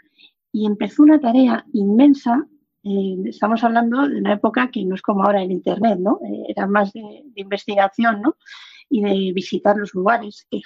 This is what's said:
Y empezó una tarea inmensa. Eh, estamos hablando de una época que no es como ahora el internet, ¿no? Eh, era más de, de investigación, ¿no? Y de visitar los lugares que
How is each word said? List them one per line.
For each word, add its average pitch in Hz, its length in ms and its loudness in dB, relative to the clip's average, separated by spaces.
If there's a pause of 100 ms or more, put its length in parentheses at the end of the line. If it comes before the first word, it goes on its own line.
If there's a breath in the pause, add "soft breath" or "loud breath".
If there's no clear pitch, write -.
(520 soft breath)
Y 214 140 -4
empezó 208 380 0
una 302 160 8
tarea 247 540 2
inmensa. 240 720 4 (360)
Eh, 196 420 -4
estamos 226 380 -2
hablando 233 440 0
de 240 100 -4
una 202 160 -2
época 240 380 -2
que 208 140 -6
no 185 100 -4
es 190 60 -10
como 196 220 0
ahora 202 200 2
el 185 80 -6
internet, 208 480 -2
¿no? 202 260 -2
Eh, 208 240 -10
era 202 180 -6
más 202 260 0
de, 226 80 -16
de 214 400 -18
investigación, 202 800 -2
¿no? 277 140 -2 (540 loud breath)
Y 220 120 0
de 196 320 0
visitar 202 440 0
los 208 160 -8
lugares 208 560 -2
que 202 160 -8